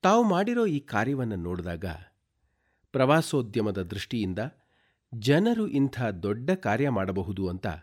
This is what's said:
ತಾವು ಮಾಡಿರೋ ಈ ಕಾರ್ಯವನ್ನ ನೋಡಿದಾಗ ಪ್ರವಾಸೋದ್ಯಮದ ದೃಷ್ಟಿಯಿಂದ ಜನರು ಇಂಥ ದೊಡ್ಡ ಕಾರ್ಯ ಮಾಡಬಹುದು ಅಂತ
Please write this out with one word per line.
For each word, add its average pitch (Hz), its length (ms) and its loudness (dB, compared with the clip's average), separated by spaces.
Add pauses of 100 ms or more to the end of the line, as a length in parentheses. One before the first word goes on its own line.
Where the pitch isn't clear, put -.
ತಾವು 220 220 6
ಮಾಡಿರೋ 220 420 2
ಈ 147 140 0
ಕಾರ್ಯವನ್ನ 120 540 -2
ನೋಡಿದಾಗ 87 500 -4 (1080)
ಪ್ರವಾಸೋದ್ಯಮದ 123 920 2
ದೃಷ್ಟಿಯಿಂದ 98 560 -4 (760)
ಜನರು 190 540 2
ಇಂಥ 135 340 0
ದೊಡ್ಡ 104 480 -4
ಕಾರ್ಯ 139 380 0
ಮಾಡಬಹುದು 95 600 -2
ಅಂತ 85 180 -6 (160)